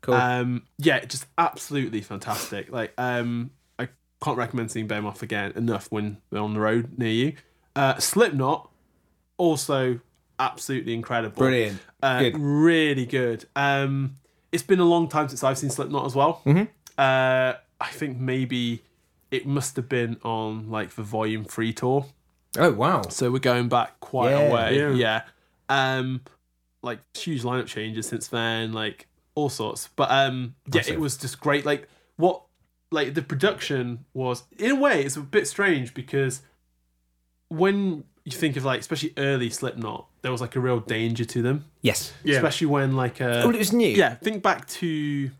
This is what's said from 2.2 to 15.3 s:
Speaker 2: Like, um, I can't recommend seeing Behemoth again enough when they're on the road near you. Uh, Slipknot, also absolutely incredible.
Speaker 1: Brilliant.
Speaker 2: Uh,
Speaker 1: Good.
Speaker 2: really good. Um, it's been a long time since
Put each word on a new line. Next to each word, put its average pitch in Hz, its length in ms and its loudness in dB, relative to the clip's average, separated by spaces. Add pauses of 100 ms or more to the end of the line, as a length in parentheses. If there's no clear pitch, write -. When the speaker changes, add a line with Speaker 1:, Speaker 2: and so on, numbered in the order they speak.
Speaker 2:
Like, 117 260 -6
um, 120 520 -2 (280)
I 127 100 -6 (340)
can't 135 160 -2
recommend 117 340 -4
seeing 110 160 -6
Behemoth 104 340 -6
again 104 340 -6
enough 113 360 -2
when 107 240 -4 (140)
they're 104 120 -6
on 107 120 -4
the 107 60 -2
road 117 380 0
near 117 140 -2
you. 127 200 0 (440)
Uh, 135 220 2
Slipknot, 151 720 2 (680)
also 139 640 2 (400)
absolutely 131 540 -4
incredible. 113 440 -4
Speaker 1:
Brilliant. 117 400 2 (240)
Speaker 2:
Uh, 131 160 2
Speaker 1:
Good. 131 180 2
Speaker 2:
really 147 720 4
good. 120 380 -2 (100)
Um, 139 640 0 (340)
it's 170 140 -2
been 185 160 4
a 175 40 8
long 170 240 6
time 151 200 0
since 135 160 -6